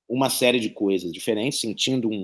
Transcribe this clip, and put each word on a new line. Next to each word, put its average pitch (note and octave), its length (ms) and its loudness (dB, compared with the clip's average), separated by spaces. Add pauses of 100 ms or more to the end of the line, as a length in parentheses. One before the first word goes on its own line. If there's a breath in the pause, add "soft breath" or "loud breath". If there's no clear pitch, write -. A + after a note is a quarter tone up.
uma C3 220 0
série B2 300 4
de G#2+ 100 -2
coisas F#2 420 0
diferentes, G#2+ 480 -2
sentindo A2+ 480 -2
um, A2 60 -2 (100)